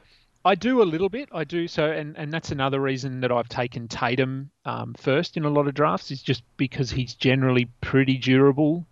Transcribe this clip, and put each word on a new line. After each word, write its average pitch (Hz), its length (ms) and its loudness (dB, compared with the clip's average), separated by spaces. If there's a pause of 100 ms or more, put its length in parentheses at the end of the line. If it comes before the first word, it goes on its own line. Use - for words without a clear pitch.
(460)
I 190 100 6
do 233 260 2
a - 20 6
little 175 240 0
bit. 254 240 -8
I 165 120 -6
do 170 240 -4
so, 156 220 0
and, 151 280 -6
and 151 120 -8
that's 165 200 -6
another 139 280 0
reason 131 420 -4
that 123 120 0
I've 120 160 0
taken 120 400 -6
Tatum, 131 600 -2 (160)
um, 117 320 -6
first 147 400 0
in 156 80 -2
a - 20 0
lot 147 200 2
of 143 60 -2
drafts, 156 360 0
is 139 120 -8
just 135 200 -2 (160)
because 131 320 -2
he's 123 240 -4
generally 127 520 2 (140)
pretty 131 380 2
durable, 139 720 4